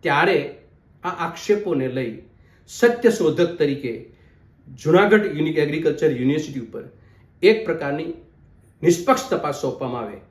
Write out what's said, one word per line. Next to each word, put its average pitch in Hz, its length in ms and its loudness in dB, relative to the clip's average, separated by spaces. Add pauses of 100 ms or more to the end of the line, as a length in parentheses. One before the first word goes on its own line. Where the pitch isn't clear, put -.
ત્યારે 160 540 0 (480)
આ 175 60 -4
આક્ષેપોને 170 760 -2
લઈ 120 300 -6 (500)
સત્ય - 420 2
શોધક 165 480 0
તરીકે 131 560 -4 (640)
જુનાગઢ 202 500 4
યુનિ-, 156 260 -2
એગ્રીકલ્ચર 151 600 0
યુનિવર્સિટી 135 480 -2
ઉપર 113 240 -12 (600)
એક 214 220 4
પ્રકારની 160 480 -4 (680)
નિષ્પક્ષ 175 460 2
તપાસ 147 320 -4
સોંપવામાં 127 400 -6
આવે 104 160 -10 (120)